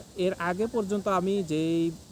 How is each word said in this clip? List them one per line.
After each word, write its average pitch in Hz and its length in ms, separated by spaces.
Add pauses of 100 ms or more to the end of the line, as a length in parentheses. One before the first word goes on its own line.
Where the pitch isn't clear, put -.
(260)
এর 190 80 (160)
আগে 185 160 (100)
পর্যন্ত 202 300 (140)
আমি 190 140 (200)
যেই 160 240 (340)